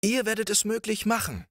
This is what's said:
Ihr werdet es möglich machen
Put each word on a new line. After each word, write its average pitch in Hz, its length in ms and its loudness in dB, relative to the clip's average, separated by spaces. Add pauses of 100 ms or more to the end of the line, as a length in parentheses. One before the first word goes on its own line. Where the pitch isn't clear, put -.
Ihr 233 240 2
werdet 220 240 -2
es 208 160 2
möglich 220 400 -2
machen 202 460 0